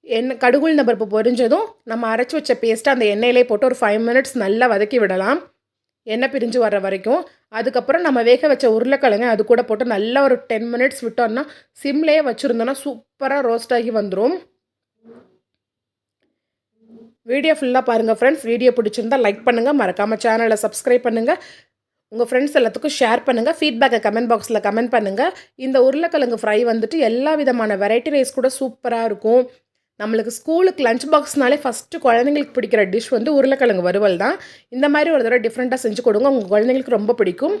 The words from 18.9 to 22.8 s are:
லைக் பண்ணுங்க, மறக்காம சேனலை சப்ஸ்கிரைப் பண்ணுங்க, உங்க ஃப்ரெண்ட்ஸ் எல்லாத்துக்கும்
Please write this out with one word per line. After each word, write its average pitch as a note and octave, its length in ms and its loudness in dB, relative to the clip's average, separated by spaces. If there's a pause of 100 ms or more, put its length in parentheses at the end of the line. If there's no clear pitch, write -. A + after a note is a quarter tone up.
லைக் G#3 200 -2
பண்ணுங்க, A#3+ 240 2 (140)
மறக்காம G#3 420 -2
சேனலை A3+ 380 2
சப்ஸ்கிரைப் B3 440 0
பண்ணுங்க, A3+ 220 -2 (800)
உங்க A3+ 180 -4
ஃப்ரெண்ட்ஸ் C#4+ 320 0
எல்லாத்துக்கும் B3 380 -2